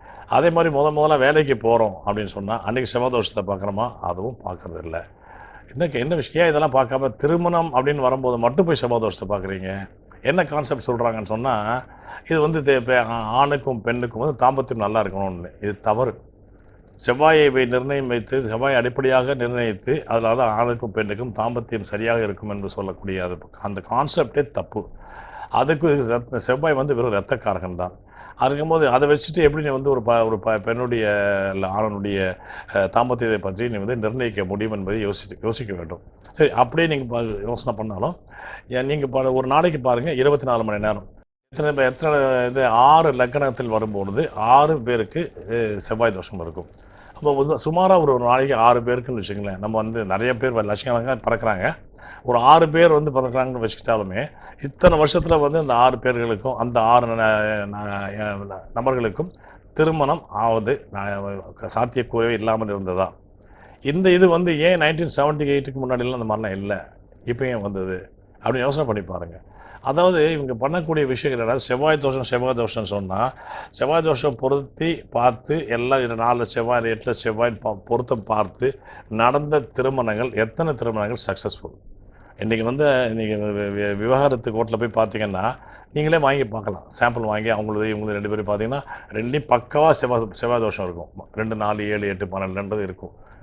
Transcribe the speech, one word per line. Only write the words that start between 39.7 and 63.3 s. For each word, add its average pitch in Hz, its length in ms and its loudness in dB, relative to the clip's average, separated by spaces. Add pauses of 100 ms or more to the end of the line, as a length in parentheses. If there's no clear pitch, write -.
பாருங்க, 123 340 0
இருபத்தி 131 320 2
நாலு 117 180 0
மணி 107 140 -2
நேரம் 107 300 -4 (480)
எத்தனை 151 160 0
பே-, 135 160 4
எத்தனை 135 580 2
இது 131 200 2
ஆறு 139 460 6
லக்னத்தில் 127 560 0
வரும்பொழுது 107 640 -2
ஆறு 135 500 6
பேருக்கு, 120 500 -2 (160)
அஹ், 113 280 -2
செவ்வாய் 113 360 0
தோஷம் 92 280 -10
இருக்கும். 82 260 -10 (480)
அப்போ 147 200 0
வந்து 143 200 2
சுமாரா 180 460 4
ஒரு, 143 120 4
ஒரு 123 120 2
நாளைக்கு 131 320 4
ஆறு 120 240 6
பேருக்குன்னு 120 420 -2
வச்சுங்களேன். 101 360 -8
நம்ம 107 180 -4
வந்து 110 280 -2
நிறைய 110 320 0
பேர் 131 160 0
வ-, 113 120 2
லட்சக்கணக்காக 117 600 -2
பிறக்கிறாங்க, 110 500 0 (480)
ஒரு 120 160 2
ஆறு 156 300 8
பேர் 165 240 6
வந்து 151 180 2
பிறக்கிறாங்கன்னு 127 540 -2
வச்சுக்கிட்டாலுமே, 107 640 -2 (340)
இத்தனை 151 400 4
வருஷத்துல 165 380 4
வந்து 147 180 2
அந்த 139 160 2
ஆறு 123 240 4
பேர்களுக்கும் 120 580 -2
அந்த 120 240 0
ஆறு 120 260 6
ந-, 113 120 -2 (520)
ந-, 101 720 -6
ந-, 98 180 -14 (140)
நபர்களுக்கும் 127 560 -2 (440)
திருமணம் 156 540 0
ஆவது 113 640 0
ந-, 101 500 -6 (320)
சாத்தியக்கூறவே 117 540 0
இல்லாமல் 110 400 0
இருந்ததா? 92 440 -2 (720)